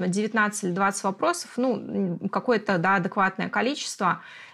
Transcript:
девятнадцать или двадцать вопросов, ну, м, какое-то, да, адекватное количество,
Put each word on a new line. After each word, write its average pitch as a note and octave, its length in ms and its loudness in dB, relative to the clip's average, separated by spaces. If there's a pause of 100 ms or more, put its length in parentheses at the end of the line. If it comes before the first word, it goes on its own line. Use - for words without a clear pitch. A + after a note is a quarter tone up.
девятнадцать G#3 560 0
или F#3 80 0
двадцать G3 320 0
вопросов, D4+ 520 0
ну, B3+ 200 2
м, F#3+ 520 -2
какое-то, G3 480 2
да, F#3 200 4
адекватное F#3+ 520 0
количество, G#3+ 720 -2 (340)